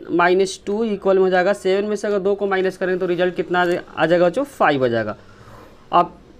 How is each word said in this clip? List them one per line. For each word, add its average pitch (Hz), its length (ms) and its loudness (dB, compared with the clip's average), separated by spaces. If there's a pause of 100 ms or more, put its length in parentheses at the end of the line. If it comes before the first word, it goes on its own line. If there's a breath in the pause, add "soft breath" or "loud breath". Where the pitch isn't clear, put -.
(120)
minus 180 540 2
two 208 180 -4
equal 196 320 0
में 190 80 4
हो 185 60 2
जाएगा, 185 240 2
सेवन 196 320 -2
में 214 100 -4
से 208 120 -6
अगर 208 120 0
दो 196 160 0
को 202 120 -4
minus 185 300 -2
करेंगे 185 220 -2
तो 180 60 -2
रिजल्ट 180 300 -2
कितना 180 260 -2
आ 175 440 -2
जाएगा 175 200 4
बच्चों? 180 180 0
फ़ाइव 151 420 0
आ - 20 2
जाएगा। 113 280 -2 (760 loud breath)
अब 175 200 2 (280)